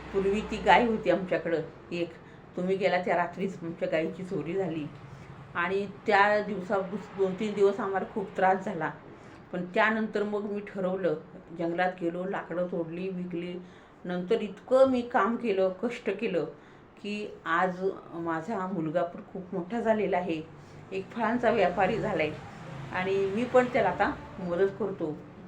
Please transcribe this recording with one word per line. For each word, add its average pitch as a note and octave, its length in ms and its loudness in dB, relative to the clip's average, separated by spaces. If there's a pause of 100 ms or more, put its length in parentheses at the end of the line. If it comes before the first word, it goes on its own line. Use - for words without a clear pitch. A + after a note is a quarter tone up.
(120)
पूर्वी G3 280 2
ती G#3 160 -4
गाय F#3+ 300 8
होती G#3+ 240 2
आमच्याकडं E3+ 500 0 (320)
एक, F3 200 -4 (440)
तुम्ही F#3+ 200 0
गेला F3+ 220 4
त्या F#3 180 2
रात्रीच F3 460 -2
आमच्या E3 300 -4
गायीची F3+ 320 -2
चोरी E3 280 -4
झाली E3 320 -2 (720)
आणि F#3+ 320 0 (200)
त्या G#3 340 6
दिवसा G3 380 -2
दुस-, F#3 400 -6
दोन F#3+ 160 2
तीन G#3 200 -2
दिवस G3+ 260 4
आम्हाला G3 340 0
खूप G3 220 -6
त्रास F#3+ 280 4
झाला, D#3+ 260 -2 (600)
पण F3 120 -2
त्यानंतर G#3+ 580 2
मग G#3 200 -2
मी G3+ 180 -4
ठरवलं, F#3 540 0 (440)
जंगलात E3+ 420 0
गेलो, F3 240 -2
लाकडं F3+ 420 -2
तोडली, F3 420 -4
विकली, F3+ 460 -6 (500)
नंतर F3+ 360 0
इतकं C4 500 4
मी B3 120 2
काम A#3 340 2
केलं, F#3+ 360 2 (100)
कष्ट A#3 280 -2
केलं G3 340 0 (580)
की G#3 260 -6 (180)
आज F3+ 300 2 (380)
माझा E3 520 -4
मुलगा F3 360 0
पण - 180 -4 (120)
खूप F#3+ 220 -10
मोठा F#3+ 260 -4
झालेला G#3 360 2
आहे, E3 260 -2 (500)
एक F#3+ 180 -6
फळांचा A#3 400 2
व्यापारी G3 480 4
झालाय F3 320 0 (640)
आणि F#3+ 420 0
मी A#3 100 0
पण B3 200 6
त्याला A3+ 240 2
आता G#3 240 2 (280)
मदत F3+ 300 2 (100)
करतो, E3+ 380 -4 (300)